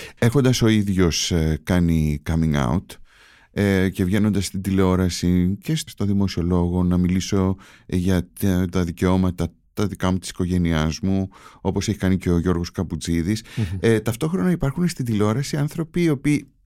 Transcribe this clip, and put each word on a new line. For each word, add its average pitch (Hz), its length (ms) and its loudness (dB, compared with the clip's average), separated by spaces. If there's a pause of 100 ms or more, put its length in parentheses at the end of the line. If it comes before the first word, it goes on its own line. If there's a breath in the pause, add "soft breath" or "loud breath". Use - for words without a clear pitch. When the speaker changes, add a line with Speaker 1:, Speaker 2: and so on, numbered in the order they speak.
(180 loud breath)
Speaker 1:
Έχοντας 123 440 4
ο 110 60 6
ίδιος, 98 640 2
ε, 78 300 0
κάνει 82 680 2
coming 82 240 2 (140)
out, 85 160 -2 (640 soft breath)
ε, 98 380 2
και 92 160 -2
βγαίνοντας 101 420 0
στην 95 160 -8
τηλεόραση 92 960 2
και 160 160 -4
στο - 280 -8
δημόσιο 196 380 0
λόγο 90 420 0
να 90 120 2
μιλήσω, 92 600 0 (300 loud breath)
ε, - 100 -6
για 90 320 0 (120)
τα, 92 300 2
τα 90 140 0
δικαιώματα 90 640 0 (280)
τα 104 100 -2
δικά 92 240 -2
μου, 92 80 -2
της - 100 -10
οικογένειάς 82 720 0
μου, 95 280 -2 (320 loud breath)
όπως 98 280 -2
έχει 98 100 -4
κάνει 95 180 2
και 87 140 -2
ο 87 80 4
Γιώργος 85 320 -2
Καπουτζίδης. 85 720 -4 (120)
Speaker 2:
Μμμ. 110 80 -2 (160 loud breath)
Speaker 1:
Ε, 113 200 2
ταυτόχρονα 165 500 -2
υπάρχουν 170 380 0
στην 143 160 -6
τηλεόραση 110 520 0
άνθρωποι 156 460 -4
οι 165 60 2
οποίοι, 147 400 0 (180)